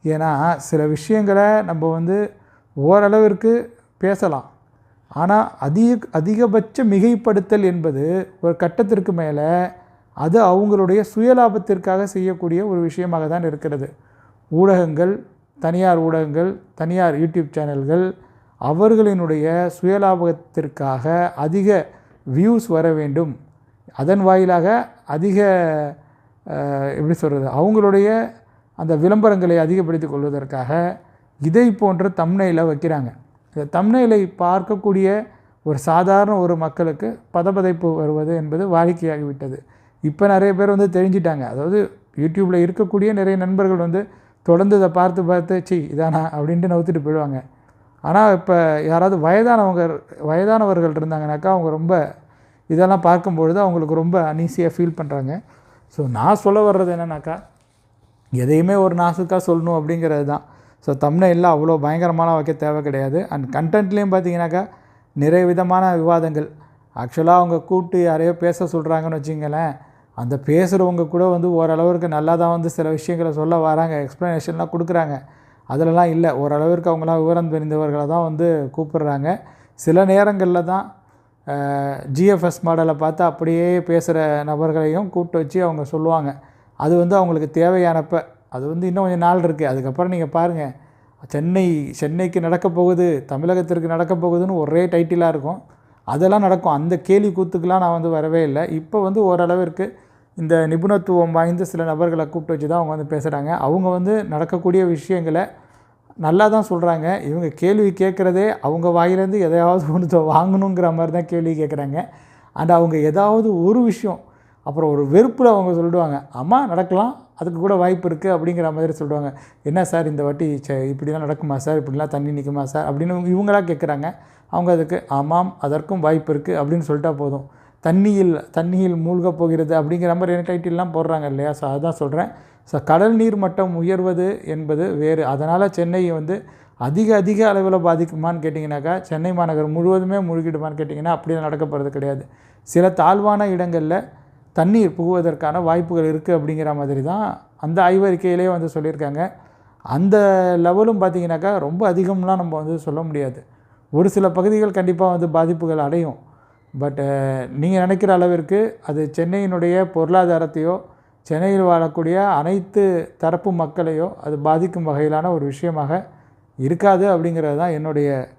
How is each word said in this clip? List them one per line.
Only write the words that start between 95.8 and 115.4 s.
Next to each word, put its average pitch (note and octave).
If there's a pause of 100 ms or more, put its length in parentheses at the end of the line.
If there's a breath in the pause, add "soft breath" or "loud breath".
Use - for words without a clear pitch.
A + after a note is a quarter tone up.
அதெல்லாம் F#3+
நடக்கும். F#3
அந்த E3
கேலி G#3
கூத்துக்கெல்லாம் F3+
நான் F3
வந்து E3
வரவே D#3+
இல்ல. D3
இப்ப D#3+
வந்து G3
ஓரளவிற்கு F3+ (360 soft breath)
இந்த D#3+
நிபுணத்துவம் F3
வாய்ந்த E3+
சில E3
நபர்களை D#3+
கூப்பிட்டு D#3+
வச்சு D3+
தான் E3+
அவங்க D#3
வந்து D3+
பேசுறாங்க. D3
அவங்க F3+
வந்து F#3
நடக்கக்கூடிய F3
விஷயங்களை E3+ (720 soft breath)
நல்லா F3+
தான் G#3+
சொல்றாங்க. E3+
இவங்க D#3+
கேள்வி G3
கேட்குறதே F#3+
அவங்க E3+
வாயிலேருந்து F#3
எதையாவது E3+
ஒண்ணு F3+
தொ-, D#3
வாங்கணுங்கிற F3+
மாதிரி E3
தான் F3
கேள்வி E3
கேட்குறாங்க. C#3+ (500 loud breath)
And E3
அவங்க E3+
ஏதாவது G3
ஒரு A3
விஷயம், G#3 (420 soft breath)
அப்புறம் D3+
ஒரு C#3+
வெறுப்புல A3+